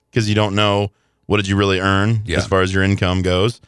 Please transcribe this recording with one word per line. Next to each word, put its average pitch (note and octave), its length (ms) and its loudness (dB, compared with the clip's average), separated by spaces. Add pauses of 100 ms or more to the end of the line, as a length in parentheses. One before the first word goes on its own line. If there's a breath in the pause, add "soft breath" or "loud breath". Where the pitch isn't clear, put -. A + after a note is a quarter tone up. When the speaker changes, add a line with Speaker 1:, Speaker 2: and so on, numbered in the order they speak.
(140)
Speaker 1:
'cause A2 160 0
you G#2 60 0
don't G#2 200 0
know G2+ 360 0 (340)
what G2+ 120 0
did G2+ 120 -2
you G2 80 2
really G2 240 2
earn G2 440 0
Speaker 2:
Yeah. F2 120 -4
Speaker 1:
as F#2 100 -4
far F#2+ 140 2
as F#2 120 -2
your F#2+ 100 0
income F#2+ 380 0
goes. F2+ 460 -2